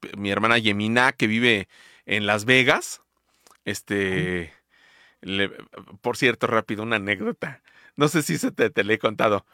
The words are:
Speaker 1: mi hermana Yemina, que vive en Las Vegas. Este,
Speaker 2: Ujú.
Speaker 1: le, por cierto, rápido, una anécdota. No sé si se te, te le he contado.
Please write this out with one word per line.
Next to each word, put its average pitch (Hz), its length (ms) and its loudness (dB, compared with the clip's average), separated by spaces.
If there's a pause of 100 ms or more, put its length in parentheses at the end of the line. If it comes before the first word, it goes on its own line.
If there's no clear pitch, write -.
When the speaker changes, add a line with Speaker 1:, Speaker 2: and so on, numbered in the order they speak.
(180)
Speaker 1:
mi 101 140 -4
hermana 110 280 2
Yemina, 110 540 2
que 117 140 0
vive 110 400 2 (380)
en 104 220 -2
Las 104 180 0
Vegas. 131 560 2 (640)
Este, 92 880 -2
Speaker 2:
Ujú. - 0 - (640)
Speaker 1:
le, 98 300 -2 (500)
por 123 160 -2
cierto, 120 300 2
rápido, 110 360 -2
una 113 140 -2
anécdota. 127 640 -4 (340)
No 147 120 2
sé 156 140 0
si 160 140 -2
se 254 140 -2
te, 113 200 0
te 104 140 0
le 107 100 2
he - 40 -4
contado. 107 540 0